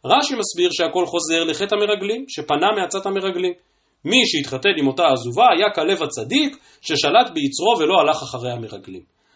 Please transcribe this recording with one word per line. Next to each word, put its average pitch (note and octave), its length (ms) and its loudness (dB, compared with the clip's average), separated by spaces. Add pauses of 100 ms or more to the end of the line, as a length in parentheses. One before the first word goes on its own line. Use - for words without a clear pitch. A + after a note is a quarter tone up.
רש"י C4 300 2
מסביר F3 360 0
שהכל F3 340 0
חוזר E3 380 0
לחטא F#3+ 320 -2
המרגלים, G#3 520 -2
שפנה D3+ 480 -2
מעצת F#3+ 300 -4
המרגלים. F#3 480 -2 (520)
מי G3 200 2
שהתחתן C#3+ 440 -2 (100)
עם C#3 80 2
אותה C3+ 160 0 (100)
עזובה B2 320 2 (120)
היה G3+ 180 2
כלב E3 280 0
הצדיק, D3+ 540 -2 (240)
ששלט F3 520 2
ביצרו D#3+ 460 0
ולא E3+ 200 4
הלך D3 240 2
אחרי B2 280 -8
המרגלים. G#2 500 -12 (340)